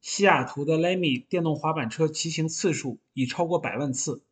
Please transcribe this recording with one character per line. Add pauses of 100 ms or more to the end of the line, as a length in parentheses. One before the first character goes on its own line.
西
雅
图
的
Lamy
电
动
滑
板
车
骑
行
次
数 (160)
已
超
过
百
万
次